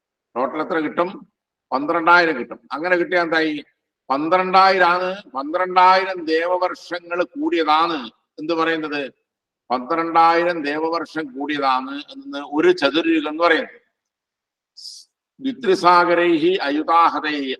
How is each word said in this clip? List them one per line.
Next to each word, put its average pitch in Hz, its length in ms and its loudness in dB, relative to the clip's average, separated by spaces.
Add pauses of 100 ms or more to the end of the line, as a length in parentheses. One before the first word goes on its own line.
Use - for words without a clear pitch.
(360)
ടോട്ടൽ 135 240 -4
എത്ര 165 180 -4
കിട്ടും? 170 500 -4 (440)
പന്ത്രണ്ടായിരം 165 640 2
കിട്ടും. 120 220 -12 (120)
അങ്ങനെ 170 240 -2
കിട്ടിയാൽ 170 260 0
എന്തായി? 160 420 -2 (460)
പന്ത്രണ്ടായിരം 185 760 2
ആണ്, 180 440 -2
പന്ത്രണ്ടായിരം 180 920 2
ദേവവർഷങ്ങൾ 175 1000 -4
കൂടിയതാണ് 156 840 0 (300)
എന്ത് 160 140 -6
പറയുന്നത്? 156 580 -4 (580)
പന്ത്രണ്ടായിരം 165 920 0
ദേവവർഷം 156 760 -6
കൂടിയതാണ് 269 560 -4
എന്ന് 143 440 -14
ഒരു 143 340 2
ചതുർയുഗം 160 560 0
എന്ന് 156 160 -2
പറയുന്നത്. 156 360 0 (1600)
ദ്വിത്രിസാഗരൈഹി 175 1200 2
അയുതാഹതൈഹി. 147 960 0